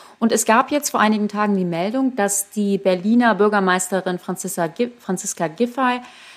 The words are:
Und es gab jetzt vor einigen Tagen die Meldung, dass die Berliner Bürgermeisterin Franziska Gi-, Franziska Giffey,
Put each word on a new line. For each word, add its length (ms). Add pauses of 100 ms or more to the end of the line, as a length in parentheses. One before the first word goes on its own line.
(180)
Und 140
es 140
gab 240
jetzt 180
vor 120
einigen 280
Tagen 300
die 80
Meldung, 500
dass 320
die 300
Berliner 560
Bürgermeisterin 840
Franziska 480
Gi-, 320
Franziska 500
Giffey, 520 (360)